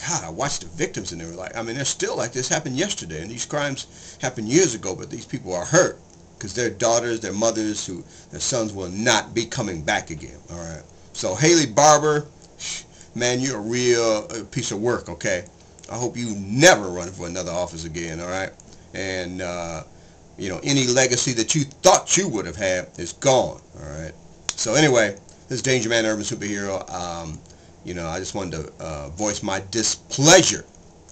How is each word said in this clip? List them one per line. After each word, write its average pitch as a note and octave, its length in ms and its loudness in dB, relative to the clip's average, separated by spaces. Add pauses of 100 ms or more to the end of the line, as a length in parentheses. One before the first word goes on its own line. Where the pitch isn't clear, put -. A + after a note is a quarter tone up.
God, - 180 -4
I E2 40 -10
watched A#2 320 -4
the F2+ 60 -14
victims, E2+ 440 -6
and E2+ 80 -10
they E2 60 -10
were E2 60 -10
like, F#2 260 -12
I A#2 40 -4
mean, A#2 140 -6
they're C#3 100 -4
still G#3+ 300 -4
like, B2 160 -4
"This B2+ 160 -4
happened D3 300 -2
yesterday, F2 440 -4
and F#2 80 -10
these B2 160 -8
crimes - 760 -6
happened A#2+ 260 -4
years C#3 280 4
ago," F#2 200 -6
but E2+ 140 -12
these A#2 160 -12
people F#2+ 280 -8
are F2 120 -2
hurt D#3 340 4 (400)
'cause G2+ 140 -10
their A#2+ 160 0
daughters, A#2 500 2
their G2+ 140 -6
mothers, G#2+ 520 0
who, F2+ 180 -10 (280)
their D2 80 -12
sons A2 320 -2
will F#2+ 180 -8
not G#2+ 440 2
be G#2 120 0
coming G2 360 -4
back G#2 280 -2
again, C2+ 280 -12 (140)
all E2+ 60 -10
right? E2 260 -12 (300)
So F#2 220 -4
Haley D#3 300 6
Barbour, D3 640 6 (840)
man, B2 280 0
you're C3 160 -2
a G#2 40 -6
real, A#2 680 4
uh, A2 200 -8
piece - 220 -4
of G2+ 80 -4
work, A2 300 0
okay? F2 340 -2 (480)
I G#2+ 60 -8
hope A#2+ 200 -4
you A#2 220 -4
never A2 480 4
run F2+ 240 -6
for F2+ 160 -8
another F2 240 -6
office E2+ 320 -4
again, E2 380 -6
all F2 80 -8
right? F#2+ 220 -4 (420)
And, F#2 480 -6
uh, E2+ 420 -6 (540)
you G2+ 100 -6
know, F2+ 160 -6
any C#3 240 2
legacy B2 460 4
that A2+ 200 -2
you D3 120 0
thought - 500 4
you F#3+ 140 2
would G#2 160 -2
have E2+ 100 -8
had F#2 320 0 (100)
is E2+ 140 -8
gone, B2 500 2 (140)
all C#2+ 140 -14 (100)
right? D#2+ 140 -10 (420)
So A2 200 0
anyway, A#2+ 420 6 (320)
this C3 80 -4
is A2 40 -6
Danger B2 280 2
Man, A#2 160 4
Urban G#2+ 180 0
Superhero. G2+ 640 -4
Um, E2+ 480 -8 (480)
you F2+ 80 -8
know, E2+ 140 -6
I D#2+ 100 -4
just F#2+ 160 -8
wanted D#2+ 320 -6
to, - 180 -16
uh, D2 260 -8
voice G2+ 340 -4
my G2 260 -2
displeasure C3+ 960 4 (460)